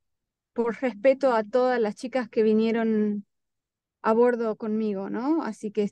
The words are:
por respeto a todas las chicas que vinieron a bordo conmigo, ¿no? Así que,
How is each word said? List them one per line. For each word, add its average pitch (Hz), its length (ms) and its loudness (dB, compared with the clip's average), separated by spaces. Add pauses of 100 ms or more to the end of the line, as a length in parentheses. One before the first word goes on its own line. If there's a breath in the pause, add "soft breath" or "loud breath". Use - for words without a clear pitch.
(520)
por 233 300 -4
respeto 262 520 2
a 220 120 0
todas 247 340 0
las 214 160 0
chicas 254 340 -6
que 220 140 0
vinieron 220 840 0 (760)
a 214 120 0
bordo 233 440 2
conmigo, 214 520 -4
¿no? 262 340 -2
Así 214 280 -8
que, 208 200 -2